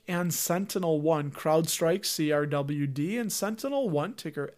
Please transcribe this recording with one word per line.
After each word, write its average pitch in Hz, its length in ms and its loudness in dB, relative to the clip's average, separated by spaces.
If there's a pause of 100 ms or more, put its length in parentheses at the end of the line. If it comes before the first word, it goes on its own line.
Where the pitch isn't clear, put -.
and 175 240 0
SentinelOne. 160 1000 2
CrowdStrike, 160 760 2
C 151 260 0
R 147 140 2
W 143 420 -2
D, 147 300 -2
and 226 120 -2
SentinelOne, 214 880 -2
ticker 147 420 -8